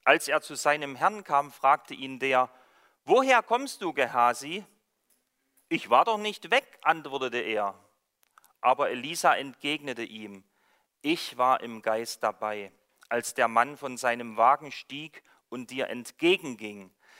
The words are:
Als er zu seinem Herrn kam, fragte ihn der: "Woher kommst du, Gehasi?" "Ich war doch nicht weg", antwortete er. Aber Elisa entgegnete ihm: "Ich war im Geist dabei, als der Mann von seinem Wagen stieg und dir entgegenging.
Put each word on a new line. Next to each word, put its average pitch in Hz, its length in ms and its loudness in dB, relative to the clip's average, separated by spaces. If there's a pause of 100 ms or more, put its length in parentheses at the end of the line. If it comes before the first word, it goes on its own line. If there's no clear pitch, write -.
Als 147 240 4
er 151 140 0
zu 147 140 -12
seinem 147 400 -2
Herrn 190 280 0
kam, 143 280 0
fragte - 420 0
ihn 135 260 -12
der: 127 300 2 (540)
"Woher 247 380 6
kommst 254 400 -4
du, 170 120 -4
Gehasi?" 127 680 0 (1080)
"Ich 110 200 -4
war 123 160 8
doch 220 140 0
nicht 208 320 -8
weg", - 320 0
antwortete 135 560 -2
er. 104 340 -2 (880)
Aber 143 300 2
Elisa 147 440 2
entgegnete 139 680 -6
ihm: 101 400 -14 (580)
"Ich 151 340 -4
war 127 260 2
im 113 200 -12
Geist 110 400 -4
dabei, 107 500 -4 (380)
als 120 240 -4
der 120 140 2
Mann 120 280 2
von 131 220 -10
seinem 120 400 -4
Wagen 135 340 4
stieg - 520 -14 (260)
und 123 220 -12
dir 127 160 -4
entgegenging. 117 1080 -4 (260)